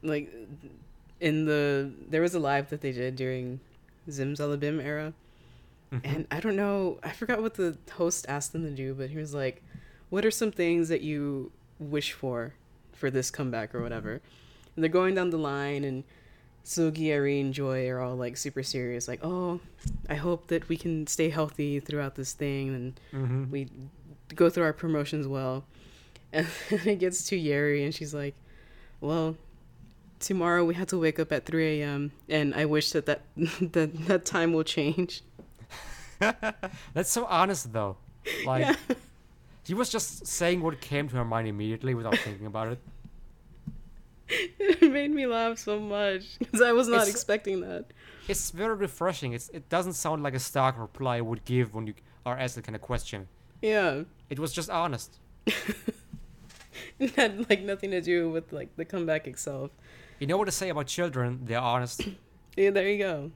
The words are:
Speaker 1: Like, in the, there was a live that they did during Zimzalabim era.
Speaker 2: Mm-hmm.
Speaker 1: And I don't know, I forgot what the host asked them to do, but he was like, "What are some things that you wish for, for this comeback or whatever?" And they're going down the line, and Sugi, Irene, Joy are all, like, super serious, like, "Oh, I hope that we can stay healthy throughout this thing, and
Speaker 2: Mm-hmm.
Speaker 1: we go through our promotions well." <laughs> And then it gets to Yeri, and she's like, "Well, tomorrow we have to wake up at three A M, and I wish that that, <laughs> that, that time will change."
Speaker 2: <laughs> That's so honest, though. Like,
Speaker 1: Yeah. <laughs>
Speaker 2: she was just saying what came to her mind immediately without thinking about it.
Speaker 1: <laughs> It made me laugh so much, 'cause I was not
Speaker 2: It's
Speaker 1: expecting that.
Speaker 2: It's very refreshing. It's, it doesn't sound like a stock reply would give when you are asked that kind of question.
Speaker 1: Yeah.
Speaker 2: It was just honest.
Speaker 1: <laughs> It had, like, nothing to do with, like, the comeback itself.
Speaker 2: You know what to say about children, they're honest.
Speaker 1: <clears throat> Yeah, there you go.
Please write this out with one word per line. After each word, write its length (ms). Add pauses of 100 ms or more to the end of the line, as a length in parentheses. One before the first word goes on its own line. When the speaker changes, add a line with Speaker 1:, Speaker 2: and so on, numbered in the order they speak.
Speaker 1:
Like, 300 (880)
in 260
the, 440 (180)
there 140
was 120
a 40
live 320
that 120
they 100
did 240
during 440 (480)
Zimzalabim 760
era. 280 (800)
Speaker 2:
Mm-hmm. 140
Speaker 1:
And 240
I 100
don't 160
know, 460
I 80
forgot 320
what 120
the 220 (160)
host 360
asked 240
them 100
to 80
do, 240
but 160
he 80
was 160
like, 260 (480)
"What 160
are 60
some 220
things 360
that 120
you 500 (300)
wish 320
for, 420 (380)
for 180
this 200
comeback 440
or 80
whatever?" 380 (560)
And 80
they're 40
going 280
down 140
the 80
line, 440
and 220 (600)
Sugi, 480
Irene, 400
Joy 360
are 120
all, 140
like, 220
super 260
serious, 460
like, 160
"Oh, 360 (480)
I 60
hope 320
that 220
we 80
can 320
stay 200
healthy 520
throughout 340
this 200
thing, 400
and 260 (120)
Speaker 2:
Mm-hmm. 380
Speaker 1:
we 180 (680)
go 120
through 160
our 80
promotions 540
well." 380 (340)
<laughs> 340
And 140 (240)
then 160
it 140
gets 300
to 60
Yeri, 480
and 80
she's 220
like, 220 (640)
"Well, 360 (840)
tomorrow 440
we 120
have 120
to 100
wake 200
up 140
at 140
three 340
A 40
M, 280 (160)
and 260
I 120
wish 260
that 140
that, 240
<laughs> 60 (360)
that, 340
that 180
time 280
will 100
change." 600 (1000)
Speaker 2:
<laughs> 0
That's 880
so 140
honest, 480
though. 240 (480)
Like, 220
Speaker 1:
Yeah. 80 (140)
<laughs> 760
Speaker 2:
she 80
was 160
just 380
saying 340
what 200
came 280
to 80
her 80
mind 240
immediately 460
without 240
thinking 280
about 260
it. 120
Speaker 1:
<laughs> 40 (1700)
It 340
made 180
me 160
laugh 320
so 220
much, 580 (140)
'cause 100
I 100
was 160
not 140
Speaker 2:
It's 80
Speaker 1:
expecting 520
that. 240 (420)
Speaker 2:
It's 220
very 240
refreshing. 580
It's, 160
it 200
doesn't 260
sound 280
like 120
a 40
stock 400
reply 420
would 240
give 300
when 140
you 60 (300)
are 140
asked 180
that 80
kind 120
of 60
question. 440 (360)
Speaker 1:
Yeah. 400 (260)
Speaker 2:
It 100
was 140
just 180
honest. 480 (280)
Speaker 1:
<laughs> 40 (1500)
It 160
had, 340
like, 140
nothing 300
to 100
do 280
with, 220
like, 240
the 80
comeback 420
itself. 440 (480)
Speaker 2:
You 80
know 100
what 100
to 60
say 160
about 180
children, 580
they're 140
honest. 480
Speaker 1:
<clears throat> 500
Yeah, 140
there 180
you 100
go. 380